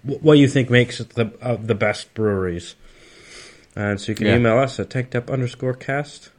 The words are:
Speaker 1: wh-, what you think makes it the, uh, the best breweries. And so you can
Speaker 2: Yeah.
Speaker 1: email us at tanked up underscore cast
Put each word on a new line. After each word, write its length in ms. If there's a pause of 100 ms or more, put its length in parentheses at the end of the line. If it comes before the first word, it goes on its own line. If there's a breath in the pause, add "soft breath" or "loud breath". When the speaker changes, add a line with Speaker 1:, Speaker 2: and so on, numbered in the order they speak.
Speaker 1:
wh-, 200
what 140
you 100
think 220
makes 300
it 120
the, 200 (100)
uh, 140
the 200
best 380
breweries. 640 (1000 loud breath)
And 240
so 120
you 40
can 120
Speaker 2:
Yeah. 100
Speaker 1:
email 220
us 200
at 100
tanked 260
up 140
underscore 440
cast 640